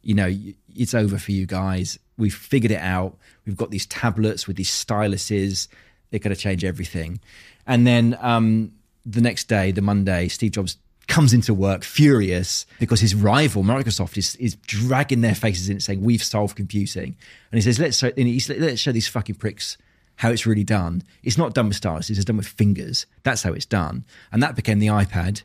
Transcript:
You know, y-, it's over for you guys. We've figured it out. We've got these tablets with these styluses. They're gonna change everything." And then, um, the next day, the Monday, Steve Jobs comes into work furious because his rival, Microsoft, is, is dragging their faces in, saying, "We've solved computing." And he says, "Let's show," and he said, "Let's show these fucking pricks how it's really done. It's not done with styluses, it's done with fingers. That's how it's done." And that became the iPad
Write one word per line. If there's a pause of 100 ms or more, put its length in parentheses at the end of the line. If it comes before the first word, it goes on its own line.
You
know,
y-, (220)
it's
over
for
you
guys. (200)
We've
figured
it
out. (280)
We've
got
these
tablets
with
these
styluses. (440)
They're
gonna
change
everything." (440)
And
then,
um, (320)
the
next
day,
the
Monday,
Steve
Jobs (300)
comes
into
work
furious (120)
because
his
rival,
Microsoft,
is,
is (120)
dragging
their
faces
in,
saying,
"We've
solved
computing." (360)
And
he
says,
"Let's
show,"
and
he
said,
"Let's
show
these
fucking
pricks (400)
how
it's
really
done. (220)
It's
not
done
with
styluses,
it's
done
with
fingers. (180)
That's
how
it's
done." (280)
And
that
became
the
iPad